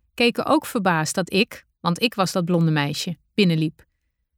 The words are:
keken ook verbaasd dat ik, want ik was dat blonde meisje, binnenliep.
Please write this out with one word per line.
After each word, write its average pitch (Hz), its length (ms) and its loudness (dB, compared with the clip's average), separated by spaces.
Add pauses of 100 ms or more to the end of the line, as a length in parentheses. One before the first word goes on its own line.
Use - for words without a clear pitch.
(140)
keken - 320 0
ook 311 200 2
verbaasd 175 500 -2
dat 180 180 -4
ik, - 320 -2 (140)
want 175 220 -2
ik 233 120 0
was 190 180 -2
dat 180 140 -2
blonde 165 260 2
meisje, 156 460 -2 (160)
binnenliep. 160 520 0 (520)